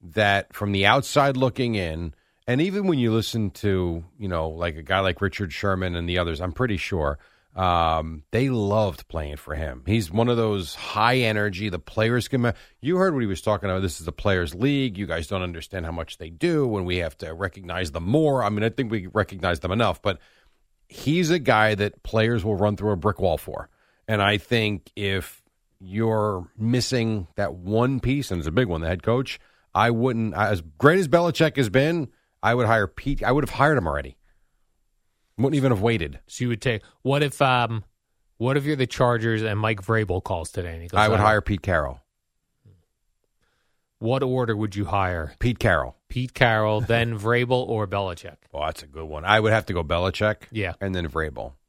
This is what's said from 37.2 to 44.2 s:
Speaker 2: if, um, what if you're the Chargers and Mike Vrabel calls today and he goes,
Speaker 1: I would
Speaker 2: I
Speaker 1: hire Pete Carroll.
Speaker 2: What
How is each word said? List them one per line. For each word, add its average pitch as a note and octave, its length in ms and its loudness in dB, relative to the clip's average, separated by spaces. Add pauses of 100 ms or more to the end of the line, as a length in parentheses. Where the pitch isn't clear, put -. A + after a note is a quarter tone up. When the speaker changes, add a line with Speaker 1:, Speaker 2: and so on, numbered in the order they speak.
Speaker 2:
if, C#3+ 180 -2
um, A#2+ 420 2 (540)
what C3 200 2
if C#3 80 0
you're D3+ 100 0
the B2+ 100 2
Chargers A#2 560 2
and G#2+ 180 -2
Mike G#2+ 220 0
Vrabel G2 420 0
calls E2+ 280 -6
today F2 220 -6
and E2 100 -12
he E2+ 40 -14
goes, G2 120 0
Speaker 1:
I G#2+ 80 8
would G#2+ 120 4
Speaker 2:
I G#2 40 4
Speaker 1:
hire G#2+ 180 6
Pete G#2 220 -4
Carroll. D2+ 360 0 (2000)
Speaker 2:
What B2+ 240 0